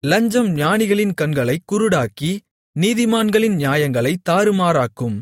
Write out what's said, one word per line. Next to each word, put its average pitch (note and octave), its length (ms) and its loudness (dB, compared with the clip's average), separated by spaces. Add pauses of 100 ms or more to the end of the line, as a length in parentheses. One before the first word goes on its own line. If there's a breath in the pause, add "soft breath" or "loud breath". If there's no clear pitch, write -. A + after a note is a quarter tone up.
லஞ்சம் A3 520 0
ஞானிகளின் G3+ 580 0
கண்களை C#3+ 420 -2 (100)
குருடாக்கி F3 640 -2 (440)
நீதிமான்களின் A3 800 0
நியாயங்களை C#3+ 580 0 (100)
தாறுமாறாக்கும். E3+ 1000 0